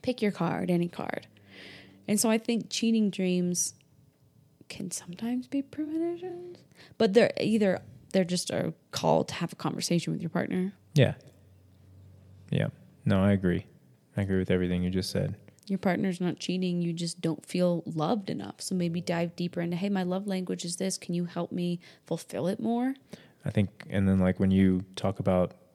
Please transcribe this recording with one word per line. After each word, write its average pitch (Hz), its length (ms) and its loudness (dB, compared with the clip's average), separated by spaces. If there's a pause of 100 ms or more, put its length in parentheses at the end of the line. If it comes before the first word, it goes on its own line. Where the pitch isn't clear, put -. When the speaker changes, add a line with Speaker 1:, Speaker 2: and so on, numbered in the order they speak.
Speaker 1:
Pick 247 200 -4
your 208 100 2
card, 175 400 -2
any 175 160 2
card. - 400 -8 (800)
And 208 120 0
so 226 100 2
I 226 80 4
think 226 320 -2
cheating 226 400 2
dreams 180 640 0 (960)
can 185 220 -10
sometimes 233 560 -6
be 277 140 -2
premonitions, 339 1000 -6 (380)
but 220 160 4
they're 220 260 8
either, 202 420 2 (320)
they're 190 100 4
just 175 260 -2
a - 240 -2 (180)
call 156 340 2
to - 100 -10
have 170 160 -4
a - 60 -14
conversation - 560 -2
with 160 80 -6
your 170 80 -6
partner. - 440 -2 (200)
Speaker 2:
Yeah. - 220 6 (1300)
Yeah. - 180 0 (380)
No, 98 160 4
I 101 120 6
agree. 92 320 2 (500)
I 104 60 0
agree 98 180 0
with 92 120 0
everything 90 320 2
you 90 60 0
just 92 200 -2
said. 95 260 -2 (300)
Speaker 1:
Your 196 140 -4
partner's 185 400 0
not 180 200 -2
cheating. 180 420 -2
You 170 100 0
just 170 300 -6
don't 160 240 -4
feel 175 400 2
loved 165 440 -2
enough. - 300 -8
So - 160 -4
maybe 170 240 0
dive 170 380 -2
deeper 175 240 -4
into, 170 160 -2
"Hey, 196 100 -2
my 190 160 0
love 185 240 -2
language 185 380 -4
is 170 100 -6
this. 190 220 -4
Can - 160 -6
you 175 100 0
help 175 300 -6
me 175 260 -2 (260)
fulfill 165 420 -4
it 196 120 -2
more?" 240 360 -2 (500)
Speaker 2:
I - 40 0
think, 104 200 0 (200)
and 98 180 0
then, 95 120 4
like, 92 220 2
when 95 100 4
you 95 320 6 (140)
talk 98 240 -2
about 90 320 2 (220)